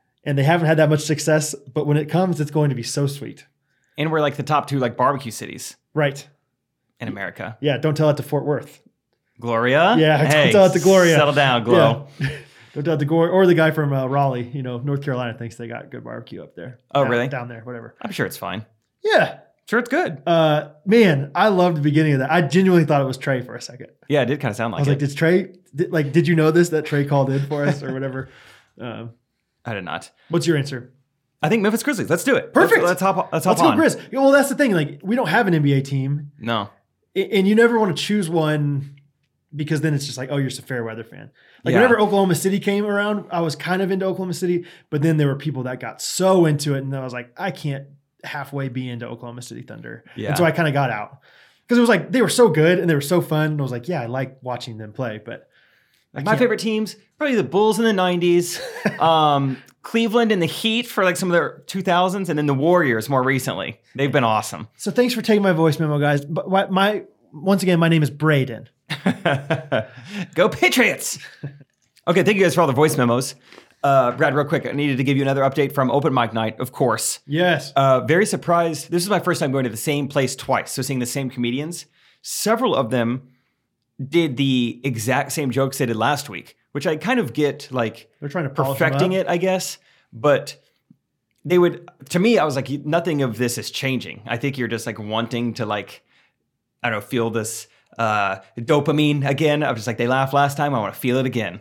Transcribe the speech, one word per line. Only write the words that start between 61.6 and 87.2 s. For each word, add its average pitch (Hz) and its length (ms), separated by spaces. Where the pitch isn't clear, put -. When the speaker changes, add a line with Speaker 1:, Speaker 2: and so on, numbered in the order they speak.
Speaker 2:
two 190 160
thousands, 185 480
and 156 80
then 147 80
the 143 80
Warriors 139 560
more 131 120
recently. 127 580
They've 135 160
been 135 120
awesome. 107 520
Speaker 1:
So - 160
thanks 247 200
for 233 100
taking 208 200
my 190 100
voice 160 280
memo, 151 180
guys. 143 260
But 156 260
why, 196 160
my, 196 380
once 185 300
again, 180 180
my 165 80
name 160 140
is 135 80
Braden. 135 580
Speaker 2:
<laughs> - 340
Go 180 140
Patriots! - 720
Okay, 175 160
thank 196 140
you 190 60
guys 175 120
for 170 80
all 160 40
the 135 60
voice 151 240
memos. 123 380
Uh, 135 300
Brad, 139 220
real 143 100
quick, 143 220
I - 60
needed 139 260
to 127 60
give 139 120
you 139 60
another 135 200
update 139 300
from 131 180
Open 143 220
Mic 117 200
Night, 113 280
of 123 120
course. - 540
Speaker 1:
Yes. 156 500
Speaker 2:
Uh, 135 240
very 151 260
surprised. 165 640
This 175 120
is 190 60
my 202 120
first 175 200
time 143 120
going 135 120
to 120 60
the 101 60
same 143 320
place 143 280
twice, - 360
so 135 100
seeing 131 160
the 123 80
same 135 240
comedians. 131 560
Several 220 520
of 120 160
them 123 380
did 156 300
the 127 480
exact 127 480
same 143 180
jokes 135 280
they 135 80
did 113 100
last 135 320
week, - 280
which 147 140
I 170 100
kind 233 240